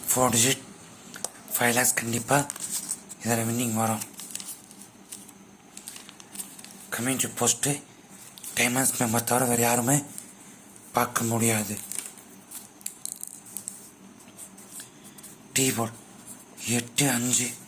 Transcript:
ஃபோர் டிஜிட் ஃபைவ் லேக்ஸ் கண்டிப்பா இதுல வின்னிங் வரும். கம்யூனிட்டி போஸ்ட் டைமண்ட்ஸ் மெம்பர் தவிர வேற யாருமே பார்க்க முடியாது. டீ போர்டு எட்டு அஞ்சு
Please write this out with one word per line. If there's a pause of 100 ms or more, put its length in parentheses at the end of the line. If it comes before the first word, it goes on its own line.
ஃபோர்
டிஜிட் (920)
ஃபைவ்
லேக்ஸ்
கண்டிப்பா (880)
இதுல
வின்னிங்
வரும். (3000)
கம்யூனிட்டி (100)
போஸ்ட் (880)
டைமண்ட்ஸ்
மெம்பர்
தவிர
வேற
யாருமே (960)
பார்க்க
முடியாது. (3750)
டீ (120)
போர்டு (800)
எட்டு (100)
அஞ்சு (180)